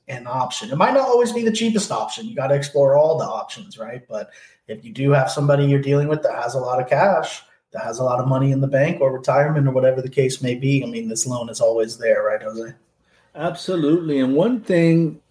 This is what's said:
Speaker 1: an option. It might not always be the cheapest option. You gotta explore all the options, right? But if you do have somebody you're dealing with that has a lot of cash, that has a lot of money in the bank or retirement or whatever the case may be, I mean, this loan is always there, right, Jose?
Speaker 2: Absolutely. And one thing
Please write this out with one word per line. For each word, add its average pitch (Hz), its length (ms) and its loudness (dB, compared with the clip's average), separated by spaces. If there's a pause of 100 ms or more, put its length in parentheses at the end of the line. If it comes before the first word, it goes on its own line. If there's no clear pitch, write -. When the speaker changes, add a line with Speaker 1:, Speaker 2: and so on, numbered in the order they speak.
Speaker 1:
an 120 180 -10
option. 127 460 -6
It 139 60 -2
might 226 160 2
not 269 140 2
always 240 240 2
be 233 120 -4
the 226 80 2
cheapest 220 400 0
option. 110 360 -6
You 110 80 -12
gotta 135 200 0
explore 143 420 2
all 156 220 4
the 113 60 -4
options, 98 520 -12
right? 120 300 -12
But 107 240 -10 (360)
if 110 160 -12
you 113 80 -18
do 135 200 0
have 135 180 4
somebody 143 360 2
you're 139 140 4
dealing 143 280 2
with 151 160 -2
that - 180 0
has - 140 -4
a 131 40 -2
lot 127 220 -2
of 127 80 -4
cash, 170 540 0 (280)
that - 120 -10
has 113 160 -8
a 127 40 -2
lot 123 160 0
of 127 80 -2
money 135 240 2
in 135 100 0
the 135 60 0
bank 143 340 0
or 135 140 2
retirement 143 520 2
or 135 40 0
whatever 127 300 2
the 127 80 -6
case 131 320 0
may 123 140 -2
be, 135 280 0
I 123 40 -8
mean, 117 200 -8
this 110 200 -4
loan 120 220 -6
is 113 120 -8
always 113 360 0
there, 110 260 2
right, 107 180 -2
Jose? 110 320 -10 (640)
Speaker 2:
Absolutely. 165 840 0
And 131 140 2
one 208 280 2
thing 165 580 2 (120)